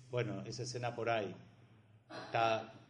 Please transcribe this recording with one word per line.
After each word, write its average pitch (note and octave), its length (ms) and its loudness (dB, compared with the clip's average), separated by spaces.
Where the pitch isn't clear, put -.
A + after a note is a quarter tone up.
bueno, G#2 320 0
esa A2 200 -6
escena A#2+ 320 -4
por A#2 160 0
ahí, G2+ 240 2
está, A2+ 640 2